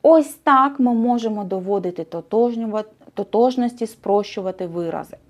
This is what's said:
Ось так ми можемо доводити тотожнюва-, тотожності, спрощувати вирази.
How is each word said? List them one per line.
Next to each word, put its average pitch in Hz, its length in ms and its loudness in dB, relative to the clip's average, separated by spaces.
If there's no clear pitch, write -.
Ось 302 320 6
так 277 460 2
ми 240 140 2
можемо 226 500 -2
доводити 185 600 -4
тотожнюва-, 214 800 -2
тотожності, 240 720 0
спрощувати 196 800 -4
вирази. 170 500 -8